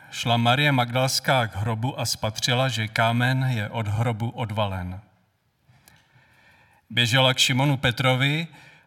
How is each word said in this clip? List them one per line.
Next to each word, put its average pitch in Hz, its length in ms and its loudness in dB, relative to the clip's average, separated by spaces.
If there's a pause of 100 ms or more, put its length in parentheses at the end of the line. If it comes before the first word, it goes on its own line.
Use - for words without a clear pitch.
(100)
šla 117 260 0
Marie 127 360 4
Magdalská 127 760 0
k 104 100 -10
hrobu 113 440 -4
a 117 60 -4
spatřila, 131 640 -2
že 113 200 -4
kámen 120 560 2
je 113 240 -2
od 113 200 -6
hrobu 117 420 -2
odvalen. 98 720 -6 (1900)
Běžela 120 440 4
k 131 40 -4
Šimonu 135 380 2
Petrovi 131 720 0 (380)